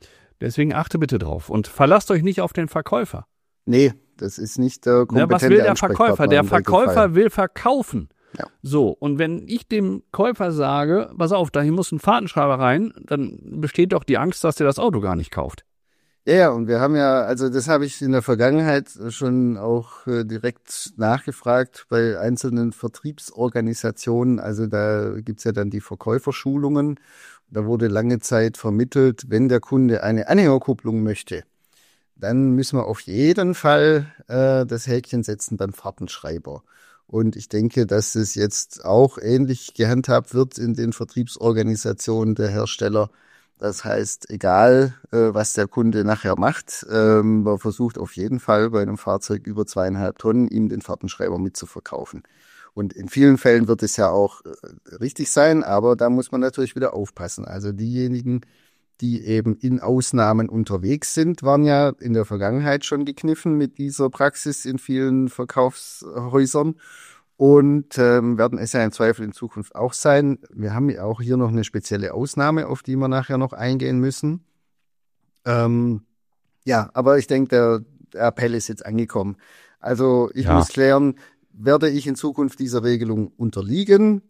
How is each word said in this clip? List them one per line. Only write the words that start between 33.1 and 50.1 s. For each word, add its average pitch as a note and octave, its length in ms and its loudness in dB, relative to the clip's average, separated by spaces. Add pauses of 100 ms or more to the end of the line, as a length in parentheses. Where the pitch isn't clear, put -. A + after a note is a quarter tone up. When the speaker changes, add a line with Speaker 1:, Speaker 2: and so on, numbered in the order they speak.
Speaker 2:
Fall, D3 520 2 (220)
äh, C3 380 0
das A#2 200 -6
Häkchen A#2+ 360 -2
setzen G#2+ 340 -8
beim G2 160 -6
Fahrtenschreiber. E2 880 -12 (440)
Und A2 280 -2
ich - 140 -16
denke, A2+ 380 0
dass G2+ 280 0
es A2 200 -2
jetzt - 500 -4
auch A#2+ 320 4
ähnlich B2+ 560 -2
gehandhabt A#2+ 640 0
wird B2+ 240 0
in A#2 160 -4
den A#2 180 -2
Vertriebsorganisationen A2 1400 -2
der G#2 140 -2
Hersteller. G#2+ 600 -2 (500)
Das G2+ 260 -6
heißt, G#2+ 460 -6
egal, A#2 640 4 (160)
äh, A2+ 240 2
was G#2+ 180 -2
der G#2 140 0
Kunde A2 380 0
nachher G2+ 340 0
macht, - 520 -4
ähm, A2 520 4
man G#2 160 -2
versucht A2+ 400 -6
auf F2 180 -10
jeden A2+ 240 -6
Fall A2 300 2
bei A2 100 0
einem G2+ 160 -2
Fahrzeug G#2 500 -4
über G#2 200 -4
zweieinhalb F#2+ 520 -4